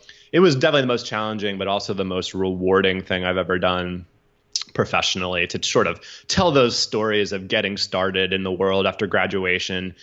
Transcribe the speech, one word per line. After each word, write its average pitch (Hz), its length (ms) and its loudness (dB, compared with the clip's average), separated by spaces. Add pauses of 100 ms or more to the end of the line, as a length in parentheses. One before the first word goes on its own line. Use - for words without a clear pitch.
(320)
it 160 80 4
was 180 140 6
definitely 147 280 4
the 131 60 -2
most 117 180 -2
challenging, 107 500 -4
but 95 100 -4
also 101 280 -2
the 95 100 -2
most 92 300 -4
rewarding 95 680 2
thing 90 220 -4
I've 92 140 0
ever 92 200 0
done 90 460 -2 (680)
professionally, 90 720 -2
to - 160 -8
sort 110 240 2
of 87 140 -4 (260)
tell 185 240 2
those 123 260 4
stories 107 560 0
of 95 140 -6
getting 101 300 0
started 95 560 0
in 95 100 0
the 95 80 -2
world 95 360 2
after 98 200 -2
graduation. 92 960 -2